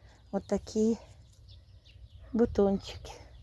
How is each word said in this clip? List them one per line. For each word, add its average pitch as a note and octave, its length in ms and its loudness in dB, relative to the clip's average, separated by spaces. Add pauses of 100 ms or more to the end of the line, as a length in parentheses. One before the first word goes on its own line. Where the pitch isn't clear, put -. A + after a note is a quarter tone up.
(300)
отакі G#3+ 680 0 (1300)
бутончики. G3+ 800 2 (300)